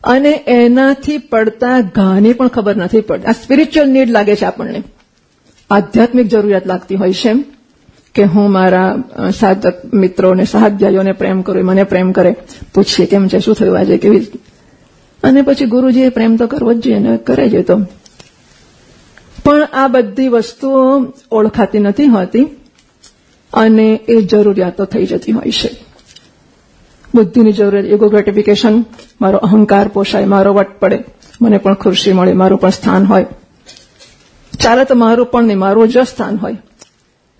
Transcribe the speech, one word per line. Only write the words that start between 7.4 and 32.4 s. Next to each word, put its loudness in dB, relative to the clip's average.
કે 0
હું 2
મારા, 0
અ, -4
સાધક -2
મિત્રોને, 0
સાધ્યાયોને 0
પ્રેમ -4
કરું, -4
એ -2
મને 2
પ્રેમ -2
કરે. 0
પૂછીએ, 0
"કેમ 0
છે, -2
શું 0
થયું 0
આજે, 0
કેવી?" 2
અને 4
પછી 0
ગુરુજીએ 2
પ્રેમ 0
તો 0
કરવો -2
જ 0
જોઈએ -2
ને, 0
કરે -2
છે 0
તો. 0
પણ 0
આ -2
બધી -2
વસ્તુઓ -2
ઓળખાતી -2
નથી 0
હોતી 0
અને 2
એ 4
જરૂરિયાતો 0
થઈ -4
જતી -6
હોય -4
છે. -6
બુદ્ધિની 4
જરૂરિયાત, 0
ego 2
gratification, 0
મારો 0
અહંકાર 2
પોષાય, -2
મારો 2
વટ 2
પડે, -2
મને 2
પણ 0
ખુરશી 0
મળે, 2
મારું 2